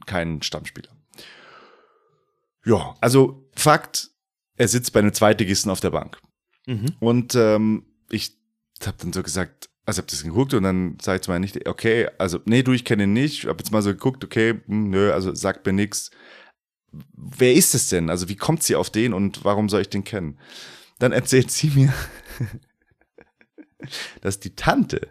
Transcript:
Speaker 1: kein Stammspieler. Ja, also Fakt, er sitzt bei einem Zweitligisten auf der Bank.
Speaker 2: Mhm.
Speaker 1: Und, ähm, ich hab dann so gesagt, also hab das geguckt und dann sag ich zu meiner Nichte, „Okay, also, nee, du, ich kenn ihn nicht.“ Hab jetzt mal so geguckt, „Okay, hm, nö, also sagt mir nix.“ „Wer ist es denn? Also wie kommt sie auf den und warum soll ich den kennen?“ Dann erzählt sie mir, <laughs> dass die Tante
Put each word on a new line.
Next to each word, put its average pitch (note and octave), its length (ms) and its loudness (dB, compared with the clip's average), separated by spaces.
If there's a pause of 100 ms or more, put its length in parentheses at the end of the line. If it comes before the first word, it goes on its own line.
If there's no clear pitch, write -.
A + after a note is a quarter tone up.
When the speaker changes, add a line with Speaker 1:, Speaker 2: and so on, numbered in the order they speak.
Speaker 1:
kein E2 360 -4
Stammspieler. - 480 -12 (1700)
Ja, G2 360 0
also C3 540 2
Fakt, - 560 0 (460)
er A#2+ 120 2
sitzt A#2+ 240 -2
bei A2 80 6
einem G#2 140 2
Zweitligisten G#2+ 560 2
auf F#2+ 100 -4
der F2+ 100 0
Bank. - 280 -6 (480)
Speaker 2:
Mhm. B2 340 -4
Speaker 1:
Und, A#2+ 360 2
ähm, G#2+ 500 2 (240)
ich - 260 -6 (480)
hab G2 140 -8
dann F2 140 -8
so F#2 100 -4
gesagt, E2+ 460 -8 (180)
also F#2+ 160 -4
hab - 60 -14
das - 140 -8
geguckt G#2+ 320 0
und G#2+ 80 2
dann F#2 380 -2
sag F#2+ 160 -2
ich F#2 60 -4
zu - 80 -8
meiner F2 100 0
Nichte, G2 260 -6
„Okay, A2+ 420 0 (100)
also, F2 260 -2
nee, A#2 180 4
du, B2+ 100 2
ich B2 120 0
kenn A2 160 0
ihn G2+ 140 2
nicht.“ D3 320 -2
Hab E2+ 120 -4
jetzt - 140 -8
mal G#2+ 100 2
so G2+ 80 0
geguckt, B2+ 320 -4
„Okay, A2+ 440 0
hm, G#2 240 -2
nö, G2 220 4
also F#2 220 0
sagt - 320 -4
mir G2 60 0
nix.“ G2+ 380 -2 (1040)
„Wer B2+ 420 2
ist F#3 200 6
es - 140 0
denn? E2+ 220 0
Also F2 180 -4
wie G2 80 -6
kommt D#3+ 260 -2
sie G2+ 140 2
auf F2+ 140 0
den A#2 240 0
und F#2+ 300 -2
warum G2+ 240 2
soll G2 120 2
ich G2 80 -2
den G2 160 -6
kennen?“ E2 340 -8 (600)
Dann B2 140 2
erzählt B2 380 2
sie - 200 -2
mir, C#3 220 6 (460)
<laughs> - 1800 -16
dass G2 180 -4
die - 160 -14
Tante - 560 0